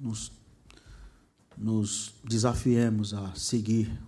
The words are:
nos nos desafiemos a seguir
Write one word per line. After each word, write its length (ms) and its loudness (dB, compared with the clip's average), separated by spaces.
nos 320 -6
nos 560 -2
desafiemos 880 2
a 220 -4
seguir 560 0